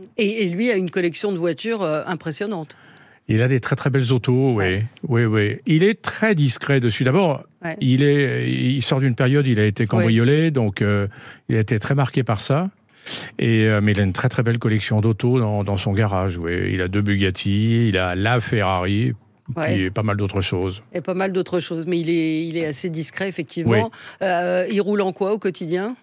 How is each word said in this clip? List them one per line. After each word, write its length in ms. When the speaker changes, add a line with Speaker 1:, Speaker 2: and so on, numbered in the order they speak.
Speaker 1:
Et, 260
et 60
lui 200
a 60
une 140
collection 420
de 60
voitures, 440
euh, 240
impressionnante. 680
Speaker 2:
Il 140
a 60
des 120
très, 160
très 120
belles 240
autos, 400
oui. 120
Speaker 1:
Ouais. 200
Speaker 2:
Oui, 160
oui. 320
Il 160
est 200
très 320
discret 460
dessus. 220
D'abord, 420
Speaker 1:
Ouais. 160
Speaker 2:
il 220
est, 500
il 300
sort 180
d'une 140
période, 320
il 120
a 60
été 200
Speaker 1:
Ouais. 40
Speaker 2:
cambriolé, 640
donc, 320
euh, 260
il 80
a 40
été 180
très 160
marqué 300
par 180
ça. 260
Et, 280
euh, 160
mais 100
il 80
a 40
une 80
très, 160
très 140
belle 160
collection 420
d'autos 400
dans, 240
dans 140
son 140
garage, 440
oui. 160
Il 100
a 60
deux 140
Bugatti, 840
il 80
a 180
la 260
Ferrari, 760
Speaker 1:
Ouais. 200
Speaker 2:
puis 140
pas 120
mal 160
d'autres 240
choses. 400
Speaker 1:
Et 80
pas 140
mal 180
d'autres 280
choses, 260
mais 140
il 100
est, 360
il 120
est 80
assez 240
discret, 380
effectivement. 640
Speaker 2:
Oui. 80
Speaker 1:
Euh, 480
il 120
roule 180
en 120
quoi 200
au 60
quotidien ? 640